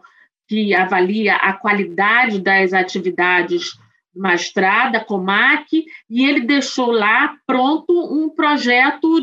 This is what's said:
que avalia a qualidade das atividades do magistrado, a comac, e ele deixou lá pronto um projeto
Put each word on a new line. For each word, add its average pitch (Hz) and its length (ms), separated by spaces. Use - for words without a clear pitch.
que 214 240
avalia 190 640
a 190 180
qualidade 202 880
das 190 320
atividades 180 1000
do 185 80
magistrado, 196 760
a 220 80
comac, 240 800
e 240 160
ele 285 180
deixou 254 500
lá 233 520
pronto 269 480
um 311 160
projeto 294 920